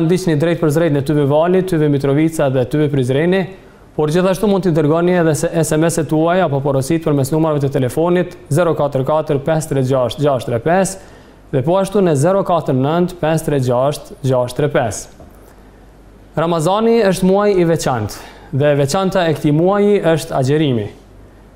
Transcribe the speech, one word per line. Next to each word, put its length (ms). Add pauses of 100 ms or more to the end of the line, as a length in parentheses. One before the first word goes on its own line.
ndiqni 320
drejt 240
për 160
drejt 160
në 80
Tyve 320
Vali, 320
Tyve 240
Mitrovica 640
dhe 160
Tyve 240
Prizreni, 500 (540)
por 160
gjithashtu 320
mund 160
t'i 160
dërgoni 460
edhe 180
se 80
S 240
M 160
S-et 160
tuaja 400
apo 160
porosit 400
përmes 320
numrave 240
të 160
telefonit 600 (100)
zero 320
katër 240
katër 400
pesë 320
tre 80
gjashtë 400
gjashtë 300
tre 180
pesë 440 (340)
dhe 160
po 140
ashtu 260
në 60 (100)
zero 240
katër 320
nëntë 400
pesë 300
tre 180
gjashtë 560
gjashtë 380
tre 100
pesë. 380 (1300)
Ramazani 680
është 180
muaj 320
i 80
veçantë 600 (260)
dhe 160
e 80
veçanta 480
e 80
këtij 240
muaji 380 (160)
është 260
agjerimi. 480 (720)